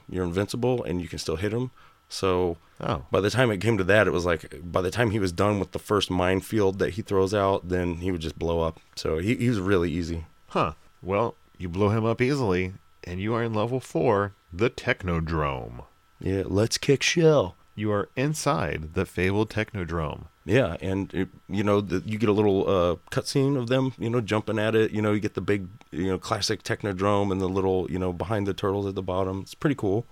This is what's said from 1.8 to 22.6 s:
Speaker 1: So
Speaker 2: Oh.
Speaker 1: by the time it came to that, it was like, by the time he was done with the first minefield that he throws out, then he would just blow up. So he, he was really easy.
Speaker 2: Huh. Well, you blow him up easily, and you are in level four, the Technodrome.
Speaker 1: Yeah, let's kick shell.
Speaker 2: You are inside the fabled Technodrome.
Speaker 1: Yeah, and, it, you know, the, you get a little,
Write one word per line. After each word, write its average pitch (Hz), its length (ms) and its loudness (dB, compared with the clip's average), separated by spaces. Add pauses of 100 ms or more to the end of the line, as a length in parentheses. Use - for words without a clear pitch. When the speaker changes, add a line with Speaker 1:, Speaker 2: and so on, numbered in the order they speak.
Speaker 1:
So 90 480 0 (240)
Speaker 2:
Oh. 73 300 -4
Speaker 1:
by 95 100 4
the 104 80 2
time 117 220 4
it 92 100 -2
came 110 160 2
to 92 80 2
that, 101 220 6
it 80 60 4
was 87 120 0
like, 80 380 -2
by 87 180 0
the 92 100 -2
time 110 200 2
he 110 80 0
was 95 120 0
done 101 280 2
with 92 120 -4
the 98 80 -6
first 101 300 0
minefield 95 680 2
that 90 120 0
he 101 120 -6
throws 98 300 2
out, 98 360 0
then 90 280 0
he 90 140 -4
would 85 100 -4
just 80 180 -8
blow 85 220 0
up. 80 180 -2 (160)
So 80 240 -2
he, 104 160 0
he 123 140 0
was 107 100 0
really 90 320 2
easy. 82 340 -4 (220)
Speaker 2:
Huh. 104 260 -2 (300)
Well, 104 320 -2 (240)
you 92 100 -8
blow 98 200 2
him 110 160 2
up 113 160 0
easily, 101 520 0 (300)
and 90 180 -8
you 107 140 -2
are 117 80 0
in 113 100 -2
level 117 260 0
four, 107 540 0 (180)
the 95 180 2 (480)
Technodrome. 69 680 -4 (360)
Speaker 1:
Yeah, 95 260 -2
let's 104 320 0
kick - 260 2
shell. 151 520 4 (200)
Speaker 2:
You 104 160 -2
are 101 240 0
inside 123 800 -2
the 95 120 0
fabled 98 440 0
Technodrome. 80 760 -4 (200)
Speaker 1:
Yeah, 98 360 2
and, 95 320 -2
it, 92 160 -2 (200)
you 101 140 -2
know, 104 180 4
the, - 240 -2
you 107 140 -4
get 107 100 2
a 101 40 4
little, 98 360 4